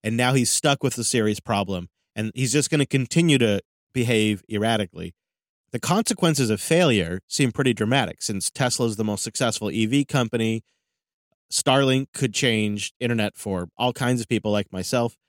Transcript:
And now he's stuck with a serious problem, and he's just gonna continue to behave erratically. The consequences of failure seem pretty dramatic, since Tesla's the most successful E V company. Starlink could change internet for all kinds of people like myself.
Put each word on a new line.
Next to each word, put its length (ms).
And 140
now 160
he's 160
stuck 320
with 160
a 60
serious 360
problem, 500
and 180
he's 200
just 160
gonna 160
continue 520
to 240
behave 560
erratically. 640
The 80
consequences 720
of 120
failure 680
seem 240
pretty 220
dramatic, 500
since 260
Tesla's 460
the 80
most 200
successful 460
E 160
V 200
company. 580
Starlink 600
could 200
change 680
internet 360
for 420
all 140
kinds 300
of 60
people 240
like 200
myself. 460